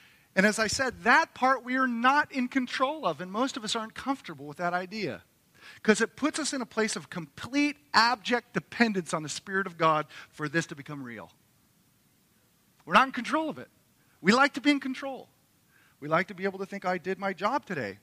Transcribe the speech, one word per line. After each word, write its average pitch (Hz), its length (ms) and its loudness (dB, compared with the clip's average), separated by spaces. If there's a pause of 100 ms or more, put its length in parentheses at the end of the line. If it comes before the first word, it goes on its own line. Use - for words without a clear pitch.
(380)
And 190 80 6
as 214 140 2
I 220 80 2
said, 202 360 -4
that 277 300 6
part 262 300 2
we 247 140 -4
are 262 100 2
not 262 460 2
in 254 160 -2
control 269 560 -2
of, 160 160 -2
and 185 100 -10
most 240 240 -2
of 233 80 -10
us 214 100 -4
aren't 220 200 -6
comfortable - 520 -8
with 147 120 -12
that 175 160 -2
idea, 180 500 -4 (580)
'cause 208 200 4
it 220 160 -2
puts 311 220 -4
us 294 120 -4
in 269 100 -4
a 233 40 -8
place 220 320 -2
of 156 120 -14
complete 277 680 -4 (160)
abject 226 600 2
dependence 196 600 0
on 160 100 -2
the 147 60 -8
Spirit 190 360 -4
of 170 120 -14
God 156 300 4 (220)
for 151 200 -6
this 160 160 0
to 170 100 -12
become 143 280 -12
real. 110 280 -14 (1500)
We're 160 120 4
not 254 120 8
in 262 60 -10
control 247 340 -2
of 226 100 -6
it. - 120 -14 (500)
We 185 140 6
like 269 220 6
to 262 60 -8
be 285 100 4
in 285 100 2
control. 262 480 -10 (720)
We 147 80 -8
like 170 180 2
to 208 60 -10
be 180 100 -8
able 190 160 -4
to 196 60 -8
think, 196 180 -10
"I 185 140 0
did 180 200 -6
my 196 140 -4
job 208 340 -2
today." 107 380 -6